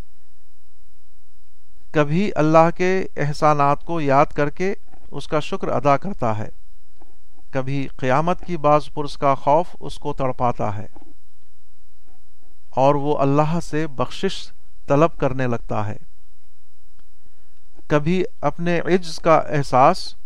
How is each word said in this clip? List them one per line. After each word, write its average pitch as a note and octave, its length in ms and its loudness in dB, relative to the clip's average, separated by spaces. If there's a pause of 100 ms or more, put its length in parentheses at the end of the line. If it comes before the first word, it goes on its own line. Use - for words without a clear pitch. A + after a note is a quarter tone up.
(1900)
کبھی D#3 440 2
اللہ D#3+ 400 6
کے F#3 320 0 (100)
احسانات D3 640 2
کو E3+ 180 -2
یاد C#3 240 4
کر D3 240 0
کے F#3+ 240 -2 (380)
اس C#3 160 -2
کا D#3 120 0
شکر F#3 280 -2
ادا C#3 300 2
کرتا A#2+ 400 0
ہے، G#2+ 120 -2 (1000)
کبھی C3+ 380 -2 (100)
قیامت D#3 480 0
کی F3 120 -2
باز D3 360 2
پرس D3 240 -2
کا C#3 180 2
خوف D3 440 2
اس D3 180 -4
کو C#3+ 160 -2
تڑپاتا B2 640 0
ہے G#2+ 80 -2 (1800)
اور C3+ 260 4
وہ C#3+ 220 0
اللہ D3 460 2
سے D3+ 240 0
بخشش C#3 640 0 (360)
طلب D3+ 300 4
کرنے C3 300 0
لگتا A2 400 0
ہے، G#2+ 100 -2 (1900)
کبھی D#3 360 2 (180)
اپنے E3+ 380 0
عجز F3 400 0
کا D#3+ 180 4
احساس C#3+ 760 2 (100)